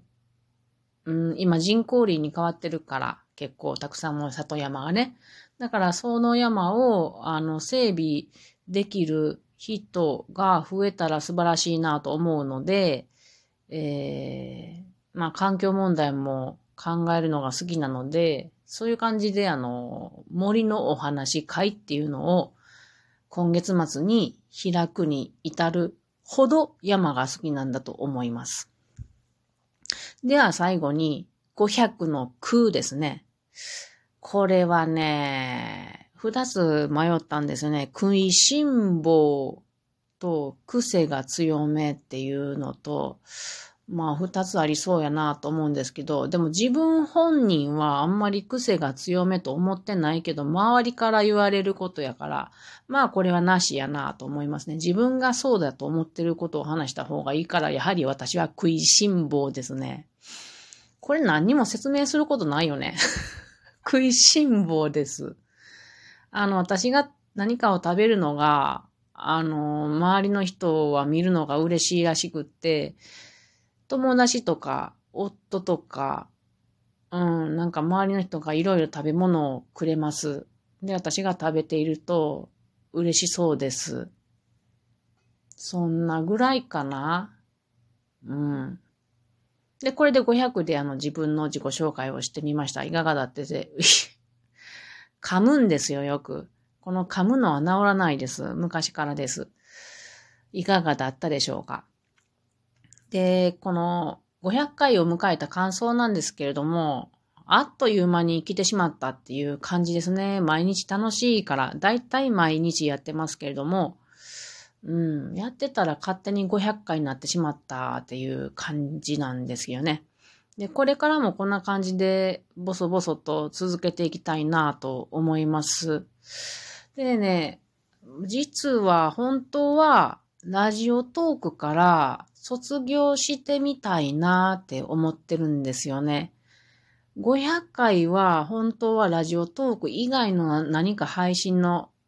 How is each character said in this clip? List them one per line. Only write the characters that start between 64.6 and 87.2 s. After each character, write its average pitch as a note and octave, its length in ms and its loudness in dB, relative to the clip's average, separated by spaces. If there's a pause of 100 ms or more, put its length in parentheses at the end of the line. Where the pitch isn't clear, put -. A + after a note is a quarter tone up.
坊 D#3 220 2
で D3 160 0
す。 C#3+ 320 -10 (960)
あ G3+ 160 -2
の、 G3 100 2
私 F#3 340 0
が C#4 200 2 (240)
何 G#3+ 240 -2
か G#3+ 140 4
を F3+ 120 0
食 F3 120 2
べ G#3+ 120 4
る A3 80 4
の D3+ 180 2
が、 D3 520 2 (260)
あ D#3+ 300 -2
の、 D3+ 440 -2
周 F3 360 2
り G3+ 80 0
の G3+ 120 0
人 D#3+ 480 0
は C#3+ 140 2
見 D#3 180 2
る F#3 80 2
の E3 140 2
が C#3+ 140 0
嬉 E3 260 0
し F3+ 140 0
い E3+ 40 2
ら E3 120 2
し E3+ 160 -4
く D#3 120 -6
っ - 20 -14
て、 - 520 -4 (920)
友 C4 280 2
達 B3 280 4
と E3 120 0
か、 C#3 380 -6 (180)
夫 G3 480 -6
と F#3 180 0
か、 - 500 -6 (840)
う F3 80 -4
ん、 E3 380 0
な E3+ 100 0
ん E3+ 60 -4
か D#3 80 -4
周 F#3 280 2
り G3 60 0
の F#3+ 80 0
人 F3+ 180 -6
が D#3 140 -4
い D#3+ 80 2
ろ F#3+ 140 2
い E3+ 40 4
ろ D#3 60 2
食 D3 180 -8
べ D3+ 80 0
物 E3 420 2
を B2 60 -8 (140)
く E3+ 120 -4
れ D#3+ 80 2
ま D#3 160 0
す。 D3 360 -6 (360)
で、 F#3+ 120 -4
私 F#3 280 -4
が F#3 160 0
食 D#3+ 140 -2
べ D#3 120 0
て D#3+ 120 -4
い D3+ 80 0
る D#3 140 -2
と D#3 500 -2 (440)
嬉 E3+ 340 0
し - 20 -2
そ E3 260 0
う - 20 0
で C3 140 -4
す。 B2+ 380 -8 (1500)
そ F3 320 -4
ん E3 200 0
な D#3+ 160 -2
ぐ G3+ 160 0
ら C4 160 2
い B3+ 100 -2
か D3+ 180 -6
な。 C#3+ 540 -4 (920)